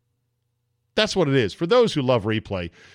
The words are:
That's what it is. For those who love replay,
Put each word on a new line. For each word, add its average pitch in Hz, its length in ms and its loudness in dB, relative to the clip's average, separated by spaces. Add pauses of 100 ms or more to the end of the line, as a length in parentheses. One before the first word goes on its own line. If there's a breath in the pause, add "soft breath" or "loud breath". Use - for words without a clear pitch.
(960)
That's 214 220 0
what 165 120 2
it 135 60 2
is. 120 200 2
For 170 120 -6
those 226 280 2
who 147 80 -2
love 123 220 0
replay, 101 460 -4 (240 loud breath)